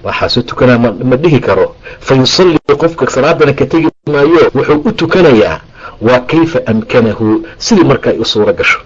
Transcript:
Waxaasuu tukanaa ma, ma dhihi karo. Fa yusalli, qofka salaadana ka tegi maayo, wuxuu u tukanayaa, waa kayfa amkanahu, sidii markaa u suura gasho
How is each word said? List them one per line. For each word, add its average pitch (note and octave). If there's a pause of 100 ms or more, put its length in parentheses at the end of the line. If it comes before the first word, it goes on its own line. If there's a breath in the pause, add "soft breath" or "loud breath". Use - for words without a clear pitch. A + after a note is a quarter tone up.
Waxaasuu -
tukanaa B2+
ma, A#2
ma B2+
dhihi D3
karo. F#2+ (240 loud breath)
Fa -
yusalli, D#3 (200)
qofka E3
salaadana C#3+
ka -
tegi D#3+ (200)
maayo, D3
wuxuu D3
u A3+
tukanayaa, B2 (420 loud breath)
waa B2
kayfa E3
amkanahu, A2 (120)
sidii F#3+
markaa C3+
u -
suura G#2
gasho -